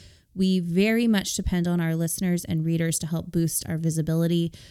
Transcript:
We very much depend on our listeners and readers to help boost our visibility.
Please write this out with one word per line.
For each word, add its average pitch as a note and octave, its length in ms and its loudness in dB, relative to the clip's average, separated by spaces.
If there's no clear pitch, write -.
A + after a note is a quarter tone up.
We F#3 240 2
very G#3 480 2
much G3+ 280 0
depend F3+ 320 0
on F3 120 0
our D#3+ 160 0
listeners F3 500 -2
and D#3+ 200 -2
readers E3 340 0
to E3 80 -6
help E3 240 -4
boost E3 360 -2
our D#3+ 100 -2
visibility. E3 760 0